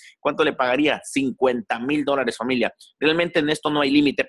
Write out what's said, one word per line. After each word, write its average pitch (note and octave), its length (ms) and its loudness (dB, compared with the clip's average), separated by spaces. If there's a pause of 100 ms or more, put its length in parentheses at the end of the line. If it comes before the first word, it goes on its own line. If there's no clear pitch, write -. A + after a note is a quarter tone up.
(200)
¿cuánto D3 240 0
le C#3+ 100 0
pagaría? C3 500 0
Cincuenta B2+ 760 -2
mil C#3+ 260 -2
dólares, C3 320 -2
familia. A#2 380 -2 (260)
Realmente E3 400 0
en D3+ 120 0
esto D3+ 180 -4
no D3 120 0
hay C3+ 100 0
límite. C#3+ 380 2